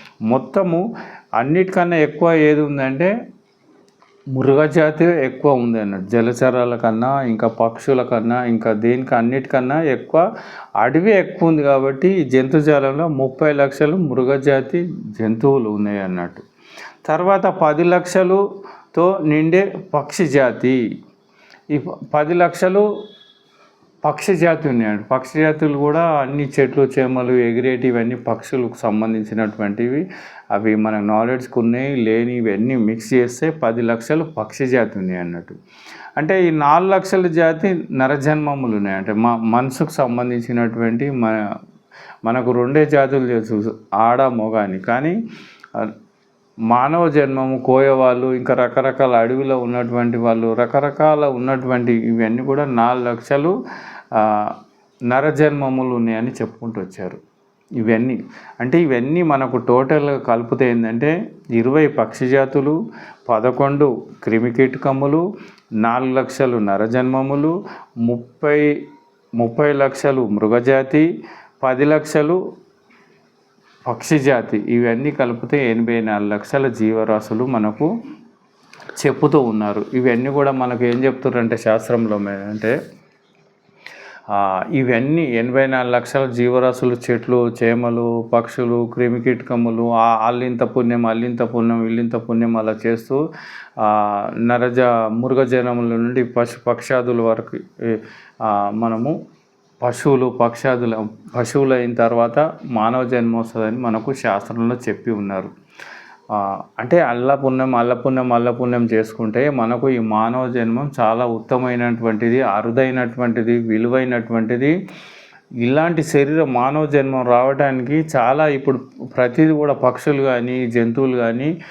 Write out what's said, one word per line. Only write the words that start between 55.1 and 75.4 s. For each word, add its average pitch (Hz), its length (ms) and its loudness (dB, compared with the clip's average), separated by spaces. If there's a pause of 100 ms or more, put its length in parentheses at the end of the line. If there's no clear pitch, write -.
ఉన్నాయని 117 360 -2
చెప్పుకుంటూ 113 500 -8
వచ్చారు. 92 360 -12 (540)
ఇవన్నీ 113 520 0 (360)
అంటే, 127 220 2
ఇవన్నీ 143 400 2
మనకు 127 360 0
టోటల్గా 135 600 2
కలిపితే 120 520 0
ఏంటంటే, 117 640 0 (180)
ఇరవై 131 380 4
పక్షి 123 400 -2
జాతులు, 139 600 2 (400)
పదకొండు 127 760 2 (180)
క్రిమికీటకములు, 135 1080 0 (400)
నాలుగు 120 400 0
లక్షలు 127 440 0
నరజన్మములు, 131 1080 0 (320)
ముప్పై, 143 880 0 (500)
ముప్పై 120 380 2
లక్షలు 135 540 0
మృగజాతి, 131 960 2 (400)
పది 131 220 2
లక్షలు 151 680 0 (1300)
పక్షి 131 320 0
జాతి. 120 380 2
ఇవన్నీ 120 540 0
కలిపితే 123 600 -2